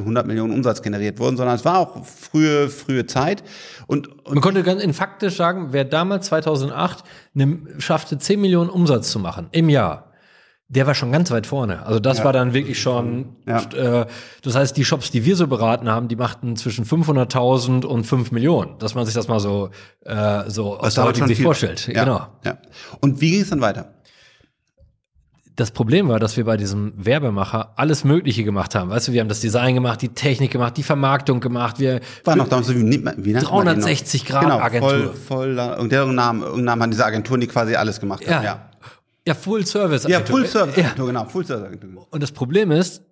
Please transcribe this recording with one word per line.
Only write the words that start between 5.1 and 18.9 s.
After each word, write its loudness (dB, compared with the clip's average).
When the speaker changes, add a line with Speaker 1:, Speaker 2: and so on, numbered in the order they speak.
Speaker 2:
sagen, 0
wer 2
damals -2
zweitausendacht -2
ne, 2
schaffte, -2
zehn 0
Millionen 4
Umsatz 2
zu -2
machen -6
im 4
Jahr, 2
der 2
war 2
schon -2
ganz 2
weit 0
vorne. -4
Also 0
das 2
Speaker 1:
Ja. 0
Speaker 2:
war 4
dann 2
wirklich -2
schon, -4
Speaker 1:
Ja. -2
Speaker 2:
äh, 0
das -2
heißt, 2
die 2
Shops, -2
die 0
wir 4
so 2
beraten 0
haben, 0
die -4
machten -4
zwischen -4
fünfhunderttausend 2
und -2
fünf 0
Millionen. 0
Dass -4